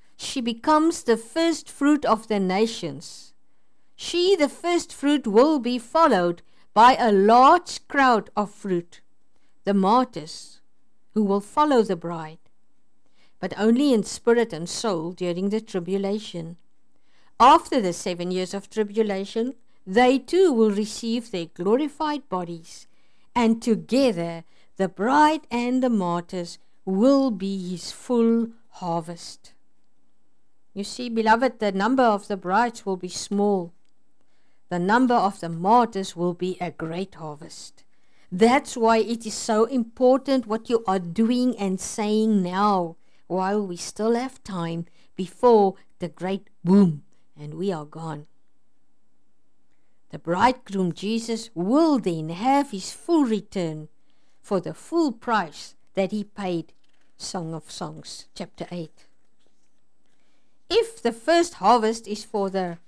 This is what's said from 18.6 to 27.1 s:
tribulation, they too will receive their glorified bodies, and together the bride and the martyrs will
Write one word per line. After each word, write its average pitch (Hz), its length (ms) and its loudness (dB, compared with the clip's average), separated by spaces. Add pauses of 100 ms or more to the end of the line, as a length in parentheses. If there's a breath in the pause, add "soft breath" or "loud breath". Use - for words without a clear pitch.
tribulation, 214 840 -4 (320)
they 247 320 4
too 349 320 2
will 226 200 4
receive 226 600 -6
their 175 140 -6
glorified 285 840 -2
bodies, 170 600 -10 (460)
and 226 280 2
together 170 840 0 (340)
the 190 120 -2
bride 302 600 2
and 240 320 -2
the 254 80 2
martyrs 175 720 -4 (260)
will 262 460 2